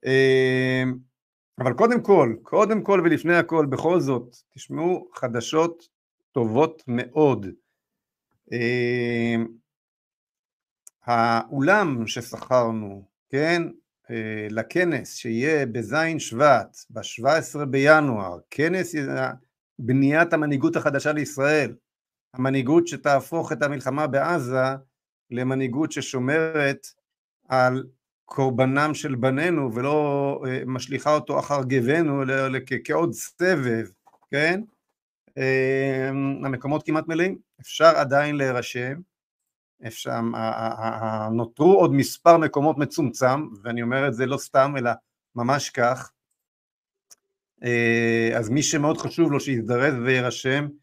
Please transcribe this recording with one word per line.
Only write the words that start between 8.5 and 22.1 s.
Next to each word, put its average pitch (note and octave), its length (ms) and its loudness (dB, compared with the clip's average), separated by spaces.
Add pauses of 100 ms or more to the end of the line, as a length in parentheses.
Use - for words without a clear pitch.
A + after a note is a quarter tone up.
אה, A#2+ 840 -2 (1700)
האולם B2 1000 2
ששכרנו, A2+ 1000 -4 (200)
כן, E3 340 0 (480)
אה, A2 400 -8
לכנס A2+ 640 -2
שיהיה C3 520 -2
בזין C3 520 -2
שבט, A#2+ 580 4 (140)
בשבע A#2 460 -2
עשרה D3 280 -6
בינואר, C3+ 760 4 (120)
כנס E3+ 440 -2 (840)
בניית C#3 540 2
המנהיגות D3+ 440 0
החדשה C#3+ 360 0
לישראל, C#3+ 640 0 (600)